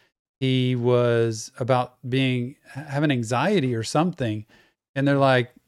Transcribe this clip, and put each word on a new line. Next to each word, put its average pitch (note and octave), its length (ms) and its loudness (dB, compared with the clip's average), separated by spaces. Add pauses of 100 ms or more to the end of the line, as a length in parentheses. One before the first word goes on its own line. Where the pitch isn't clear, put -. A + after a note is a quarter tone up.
(400)
he B2+ 360 0
was A#2+ 840 0
about B2 380 0 (120)
being, B2+ 460 -2 (180)
ha-, C3+ 160 -12
having D3 220 0
anxiety B2+ 640 0
or A2+ 80 -4
something, C3 600 -2 (500)
and C#3 120 0
they're C#3 100 2
like, C3 340 2 (160)